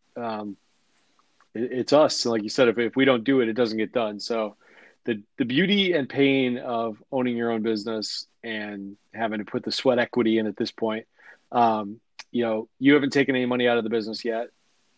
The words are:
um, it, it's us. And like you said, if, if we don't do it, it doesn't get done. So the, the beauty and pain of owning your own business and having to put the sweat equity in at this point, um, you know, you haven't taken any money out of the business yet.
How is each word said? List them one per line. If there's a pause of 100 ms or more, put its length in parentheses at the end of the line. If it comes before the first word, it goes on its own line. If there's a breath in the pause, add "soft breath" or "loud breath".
(160)
um, (960)
it,
it's
us.
And
like
you
said,
if,
if
we
don't
do
it,
it
doesn't
get
done.
So (480 soft breath)
the, (160)
the
beauty
and
pain
of (100)
owning
your
own
business (180)
and (180)
having
to
put
the
sweat
equity
in
at
this
point, (460 loud breath)
um, (300)
you
know, (100)
you
haven't
taken
any
money
out
of
the
business
yet. (500)